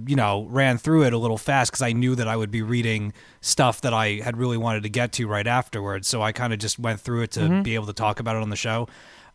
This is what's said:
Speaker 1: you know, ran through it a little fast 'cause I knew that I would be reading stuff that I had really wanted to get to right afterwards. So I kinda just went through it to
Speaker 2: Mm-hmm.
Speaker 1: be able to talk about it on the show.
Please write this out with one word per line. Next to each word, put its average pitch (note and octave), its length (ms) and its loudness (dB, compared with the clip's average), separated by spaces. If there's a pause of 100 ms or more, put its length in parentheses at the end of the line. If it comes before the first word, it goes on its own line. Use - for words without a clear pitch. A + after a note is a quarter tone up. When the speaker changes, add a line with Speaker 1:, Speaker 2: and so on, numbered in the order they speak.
Speaker 1:
you C#3 80 0
know, G#2+ 340 2
ran B2+ 300 2
through D#3 240 4
it B2 100 4
a A#2+ 60 0
little A2+ 180 0
fast C3 340 2
'cause - 120 -2
I A#2+ 80 2
knew B2 240 2
that A#2 120 0
I A2 80 -2
would A2 140 -2
be A2 140 -2
reading A2 500 0 (280)
stuff - 400 2
that B2 120 0
I A2 200 2 (100)
had A#2+ 120 -2
really A#2+ 220 0
wanted A2+ 260 0
to G#2+ 60 -4
get A#2+ 240 0
to A#2 140 -2
right G#2 180 0
afterwards. G2+ 640 -2
So A2+ 160 0
I A2 80 2
kinda A2+ 260 -2
just G#2 220 -4
went A2+ 220 -2
through A#2 200 -2
it A2+ 120 -4
to - 80 -2
Speaker 2:
Mm-hmm. F3 200 4
Speaker 1:
be A2+ 140 -2
able G#2+ 100 -4
to G2+ 80 -8
talk G#2+ 260 0
about A2+ 180 -2
it A2 40 -2
on G#2+ 80 -4
the G#2 60 -4
show. A2+ 320 -2 (480)